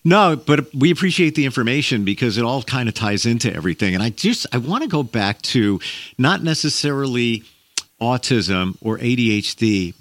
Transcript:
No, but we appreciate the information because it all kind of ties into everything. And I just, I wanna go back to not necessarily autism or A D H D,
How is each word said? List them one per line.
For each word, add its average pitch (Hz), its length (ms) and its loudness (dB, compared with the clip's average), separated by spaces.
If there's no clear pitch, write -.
No, 180 320 6
but 147 380 0
we 139 160 4
appreciate 170 460 2
the 147 100 2
information 123 580 0
because 101 360 0
it 120 40 0
all 123 200 -2
kind 123 260 -2
of 104 60 -8
ties 104 320 -2
into 117 260 0
everything. 92 400 -2
And 92 80 0
I 113 80 0
just, - 420 -2
I 123 60 -2
wanna 190 300 -2
go 160 160 -2
back 107 400 -2
to 101 360 2
not 170 240 2
necessarily 135 1000 -2
autism 98 800 0
or 110 160 -4
A 120 180 0
D 120 160 2
H 104 260 -2
D, 98 440 0